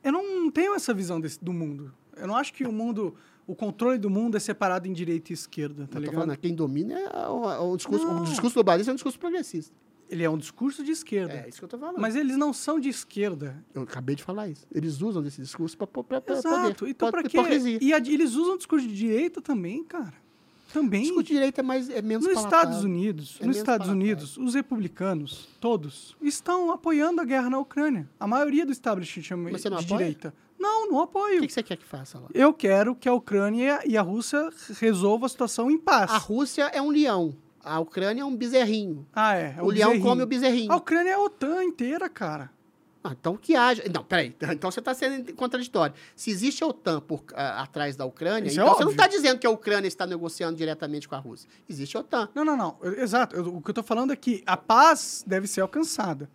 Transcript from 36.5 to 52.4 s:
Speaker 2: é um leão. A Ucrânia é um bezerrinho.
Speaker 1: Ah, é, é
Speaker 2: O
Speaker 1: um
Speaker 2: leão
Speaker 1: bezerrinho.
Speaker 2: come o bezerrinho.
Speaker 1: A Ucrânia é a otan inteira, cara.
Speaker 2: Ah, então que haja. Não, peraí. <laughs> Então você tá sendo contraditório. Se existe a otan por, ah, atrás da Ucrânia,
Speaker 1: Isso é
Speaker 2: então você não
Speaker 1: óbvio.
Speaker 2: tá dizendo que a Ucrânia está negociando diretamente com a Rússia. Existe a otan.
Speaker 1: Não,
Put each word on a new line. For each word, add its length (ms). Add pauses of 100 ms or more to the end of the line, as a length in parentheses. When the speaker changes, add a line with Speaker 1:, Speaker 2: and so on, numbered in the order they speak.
Speaker 2:
é 100
um 80
leão. 440 (320)
A 140
Ucrânia 400
é 60
um 100
bezerrinho. 760
Speaker 1:
Ah, 260
é, 200
é 60
Speaker 2:
O 40
Speaker 1:
um 20
Speaker 2:
leão 200
Speaker 1:
bezerrinho. 140
Speaker 2:
come 200
o 40
bezerrinho. 460
Speaker 1:
A 40
Ucrânia 360
é 20
a 40
otan 460
inteira, 460
cara. 400 (520)
Speaker 2:
Ah, 160
então 200
que 180
haja. 340
Não, 140
peraí. 320
<laughs> 160
Então 180
você 120
tá 100
sendo 400
contraditório. 640 (200)
Se 160
existe 320
a 40
otan 340
por, 220 (120)
ah, 280
atrás 340
da 80
Ucrânia, 440
Speaker 1:
Isso 120
é 20
Speaker 2:
então 120
você 100
não 60
Speaker 1:
óbvio. 120
Speaker 2:
tá 60
dizendo 300
que 80
a 40
Ucrânia 380
está 180
negociando 520
diretamente 500
com 60
a 40
Rússia. 300 (180)
Existe 300
a 40
otan. 340
Speaker 1:
Não, 100